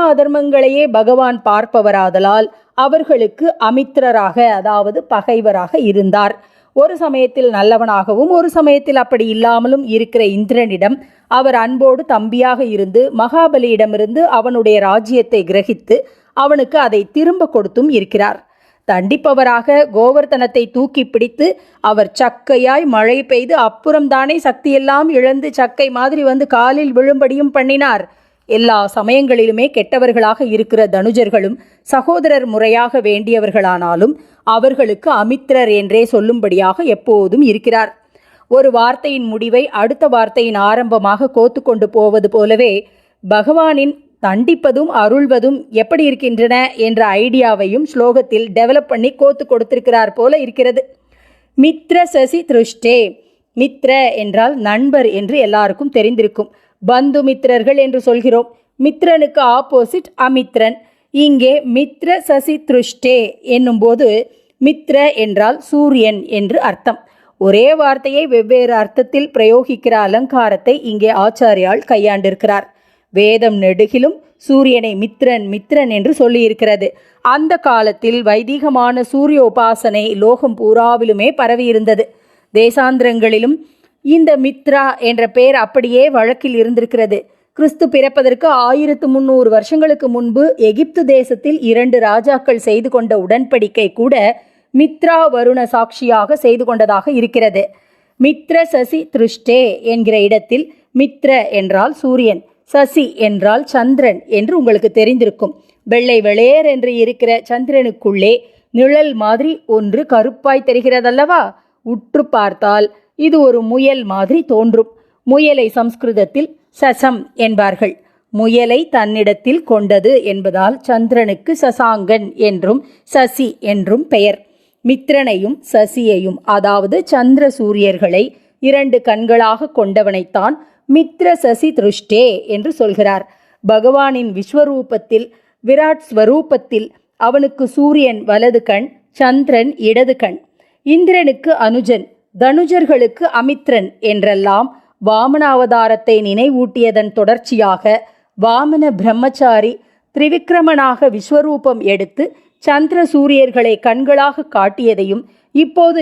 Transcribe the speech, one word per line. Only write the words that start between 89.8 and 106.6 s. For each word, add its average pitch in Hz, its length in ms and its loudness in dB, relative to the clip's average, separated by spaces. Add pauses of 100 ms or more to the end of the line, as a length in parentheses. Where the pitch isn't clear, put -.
முன்பு 240 340 -2 (180)
எகிப்து 240 440 0
தேசத்தில் 262 560 0
இரண்டு 240 380 2
ராஜாக்கள் 233 600 0
செய்து 226 300 -2
கொண்ட 233 280 0
உடன்படிக்கை 214 720 -2
கூட 240 240 -2 (580)
மித்ரா 320 460 0 (100)
வருண 247 360 0
சாட்சியாக 233 720 -2
செய்து 240 300 0
கொண்டதாக 214 460 0
இருக்கிறது. 226 520 0 (560)
மித்ர 302 460 0
சசி 311 340 -2 (100)
திருஷ்டே 233 520 0 (220)
என்கிற 226 360 0
இடத்தில் 220 460 0 (300)
மித்ர 277 360 0 (200)
என்றால் 196 420 -2
சூரியன், 254 480 -2 (300)
சசி 277 340 2 (140)
என்றால் 208 460 0
சந்திரன் 254 600 0
என்று 220 280 -2
உங்களுக்கு 233 360 0
தெரிந்திருக்கும். 226 640 -2 (320)
வெள்ளை 240 340 0
வெளேர் 240 460 2